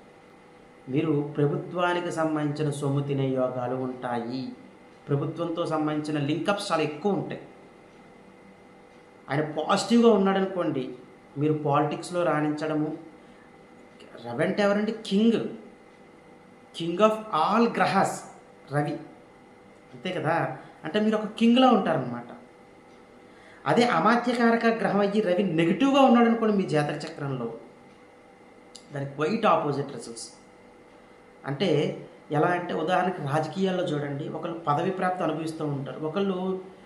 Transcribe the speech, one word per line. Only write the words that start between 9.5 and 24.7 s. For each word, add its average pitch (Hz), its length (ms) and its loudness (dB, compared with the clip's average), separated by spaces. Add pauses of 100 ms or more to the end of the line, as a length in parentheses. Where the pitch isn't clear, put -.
పాజిటివ్గా 226 520 4
ఉన్నాడనుకోండి, 190 840 2 (440)
మీరు 151 140 2
పాలిటిక్స్లో 156 720 0
రాణించడము. 151 760 -2 (1300)
రవి 120 180 -2
అంటే 185 180 0
ఎవరండి? 208 300 2
king, 196 540 2 (1300)
king 170 180 -2
of 214 140 6
all 196 640 2
గ్రహాస్ 185 480 2 (480)
రవి, 147 200 0 (1000)
అంతే 180 160 -8
కదా? 156 460 -2 (280)
అంటే 156 160 0
మీరు 220 160 2
ఒక 214 80 -2
కింగ్లా 240 460 6
ఉంటారనమాట. 139 540 0 (1400)
అదే 160 160 4
అమాత్యకారక 233 840 4
గ్రహం 202 340 2